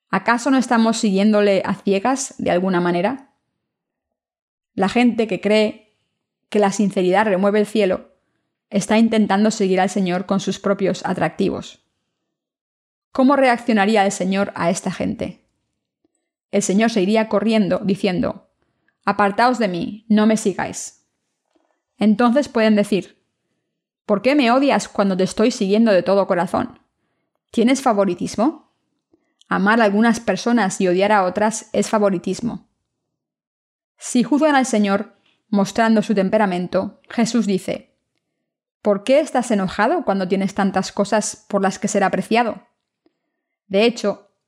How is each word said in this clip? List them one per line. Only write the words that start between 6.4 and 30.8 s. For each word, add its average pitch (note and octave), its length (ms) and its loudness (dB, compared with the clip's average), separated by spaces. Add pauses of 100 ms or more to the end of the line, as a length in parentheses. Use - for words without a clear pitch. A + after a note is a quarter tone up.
que G#3+ 100 -2
la G3 140 2
sinceridad G3 540 0
remueve G3+ 340 2
el G#3 60 0
cielo G3+ 500 -2 (540)
está G#3+ 280 0
intentando G#3+ 540 2
seguir F#3 280 0
al F#3+ 100 0
Señor F#3+ 360 -4
con F#3+ 140 -2
sus - 180 -6
propios F#3+ 480 -2
atractivos. - 800 -6 (1300)
¿Cómo C4+ 240 2
reaccionaría A3 680 2
el G3+ 60 0
Señor G3 460 -2
a F3 140 0
esta F#3 200 -4
gente? - 540 -8 (1080)
El G3+ 120 0
Señor G#3+ 280 2
se A3+ 120 0
iría A3 260 0
corriendo G3+ 560 0
diciendo, F#3+ 640 -4 (580)
"Apartaos G#3 540 0
de A3 100 0
mí, F3 400 -8
no G#3+ 180 4
me A3 100 4
sigáis". - 720 -6 (920)
Entonces A3+ 500 2
pueden A3 280 2
decir, G3+ 460 -2 (840)
"¿Por G3+ 160 0
qué C4+ 120 2
me C4 160 4
odias C4 380 2
cuando G3 280 -2
te F#3 80 0
estoy A3 260 0
siguiendo G#3+ 420 2
de F3+ 100 4
todo F#3+ 240 0
corazón? - 540 -4 (680)
¿Tienes C4 320 2
favoritismo?". G#3+ 880 -2 (760)
Amar G3+ 320 2
a A3+ 40 4
algunas A3 360 2
personas G3+ 580 -2
y F#3+ 100 0